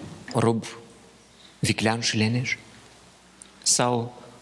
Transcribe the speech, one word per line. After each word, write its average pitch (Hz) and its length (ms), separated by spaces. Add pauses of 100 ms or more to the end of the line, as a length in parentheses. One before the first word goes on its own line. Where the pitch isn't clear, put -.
(340)
rob 113 320 (920)
viclean 110 400
și 117 180
leneș? 120 400 (1040)
Sau 123 580 (200)